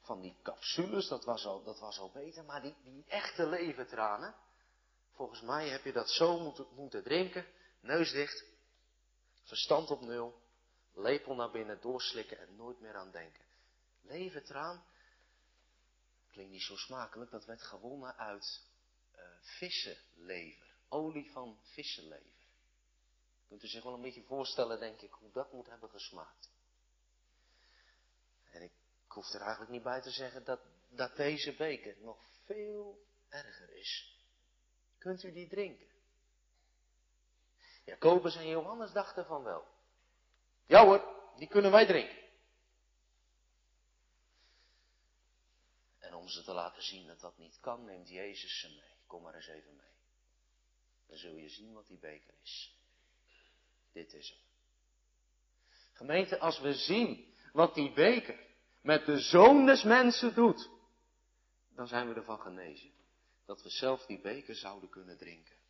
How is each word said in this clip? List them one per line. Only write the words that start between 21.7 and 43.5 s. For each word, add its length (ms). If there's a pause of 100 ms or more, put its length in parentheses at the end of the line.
Kunt 140
u 40
zich 160
wel 120
een 80
beetje 200
voorstellen, 560
denk 220
ik, 120
hoe 200
dat 200
moet 140
hebben 240
gesmaakt. 600 (2000)
En 120
ik 100 (360)
hoef 240
er 80
eigenlijk 300
niet 120
bij 180
te 100
zeggen 340
dat, 160 (280)
dat 280
deze 380
beker 460
nog 180 (260)
veel 640 (220)
erger 460
is. 440 (800)
Kunt 240
u 100
die 160
drinken? 380 (2000)
Jacobus 520
en 120
Johannes 440
dachten 340
van 160
wel. 240 (1000)
Ja 180
hoor, 520
die 120
kunnen 220
wij 160
drinken. 360 (3750)